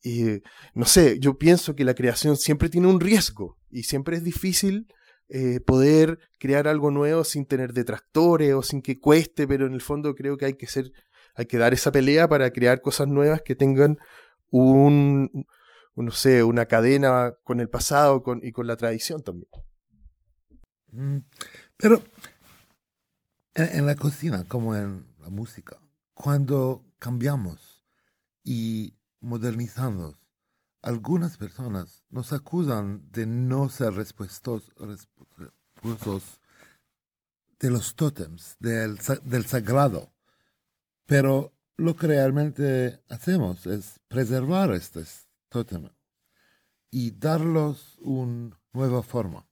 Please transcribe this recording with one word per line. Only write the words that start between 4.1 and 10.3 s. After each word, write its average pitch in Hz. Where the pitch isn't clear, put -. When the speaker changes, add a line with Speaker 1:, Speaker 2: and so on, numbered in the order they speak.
Speaker 1:
es 170
difícil, 190
eh, 127
poder 156
crear 143
algo 151
nuevo 147
sin 147
tener 127
detractores 147
o 135
sin 135
que 135
cueste, 151
pero 135
en 131
el 127
fondo 147
creo 139